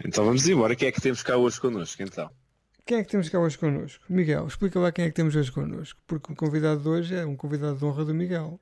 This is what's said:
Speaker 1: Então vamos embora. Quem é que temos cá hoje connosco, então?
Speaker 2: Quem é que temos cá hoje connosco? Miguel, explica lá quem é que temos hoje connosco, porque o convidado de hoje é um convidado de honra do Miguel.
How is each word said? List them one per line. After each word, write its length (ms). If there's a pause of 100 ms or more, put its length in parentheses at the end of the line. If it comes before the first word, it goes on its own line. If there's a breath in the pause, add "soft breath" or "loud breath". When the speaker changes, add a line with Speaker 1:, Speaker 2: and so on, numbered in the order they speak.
Speaker 1:
Então 180
vamos 240
embora. 280
Quem 140
é 20
que 100
temos 220
cá 120
hoje 240
connosco, 440
então? 260 (580)
Speaker 2:
Quem 120
é 40
que 60
temos 200
cá 100
hoje 180
connosco? 500
Miguel, 380
explica 340
lá 120
quem 140
é 20
que 80
temos 200
hoje 160
connosco, 540
porque 260
o 40
convidado 480
de 40
hoje 280
é 100
um 100
convidado 440
de 40
honra 220
do 80
Miguel. 480